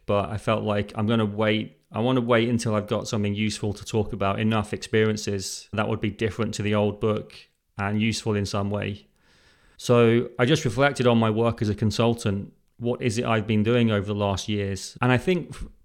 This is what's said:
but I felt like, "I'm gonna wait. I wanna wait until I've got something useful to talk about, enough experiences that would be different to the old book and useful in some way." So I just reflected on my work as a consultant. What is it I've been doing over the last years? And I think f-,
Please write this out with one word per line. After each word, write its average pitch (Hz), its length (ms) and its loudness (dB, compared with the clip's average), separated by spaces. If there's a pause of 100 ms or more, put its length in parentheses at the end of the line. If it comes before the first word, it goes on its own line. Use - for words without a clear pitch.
but 101 220 0
I 107 80 -6
felt 107 260 -2
like, 104 320 -2
"I'm 107 120 -2
gonna 113 180 2
wait. 107 540 -2 (120)
I 104 100 -4
wanna 127 200 2
wait 117 280 2
until 113 260 0
I've 104 140 0
got 110 200 -2
something 104 260 -2
useful 107 380 -2
to - 120 -12
talk - 280 -2
about, 98 280 -2
enough 110 340 0
experiences 104 960 -2
that 104 160 -2
would 110 120 -2
be 113 100 -2
different 107 440 -4
to - 80 -4
the 104 120 0
old 104 260 0
book 107 340 -2 (440)
and 104 220 -2
useful 110 340 0
in 101 100 0
some 101 260 -4
way." 104 360 -6 (720)
So 120 500 4 (100)
I 127 60 4
just 147 220 2
reflected 131 400 2
on 117 120 6
my 113 120 4
work 113 320 0
as 104 80 0
a 101 40 0
consultant. 110 800 0 (240)
What 120 240 -4
is 117 180 -2
it 120 60 -2
I've 110 220 0
been 107 160 2
doing 117 300 4
over 101 140 0
the 104 80 -4
last 101 340 -2
years? 101 520 -6
And 123 120 4
I 123 40 6
think 170 340 -2
f-, - 160 -12 (180)